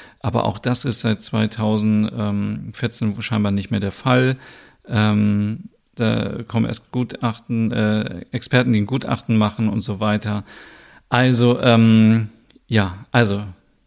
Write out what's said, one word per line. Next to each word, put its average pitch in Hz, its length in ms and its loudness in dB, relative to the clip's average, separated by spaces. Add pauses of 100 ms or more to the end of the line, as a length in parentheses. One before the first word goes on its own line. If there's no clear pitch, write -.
(200)
Aber 117 240 -2
auch 101 160 -4
das 123 240 -4
ist 123 160 -4
seit 107 220 -2
zweitausend, 107 920 0
ähm, 104 560 -6
vierzehn 110 480 -6
scheinbar 104 300 -2
nicht 98 220 -2
mehr 104 80 0
der 98 100 -4
Fall. 127 460 0 (500)
Ähm, 104 840 0 (260)
da 110 500 -2
kommen 113 200 0
erst - 260 -8
Gutachten, 117 800 -4
äh, 107 580 -2
Experten, 127 420 0
die 107 80 4
ein 101 60 0
Gutachten 127 500 -2
machen 107 320 0
und 101 120 -2
so 98 180 -6
weiter. 104 460 -2 (640)
Also, 123 520 4
ähm, 113 680 6 (400)
ja, 98 420 -2
also, 104 320 2 (440)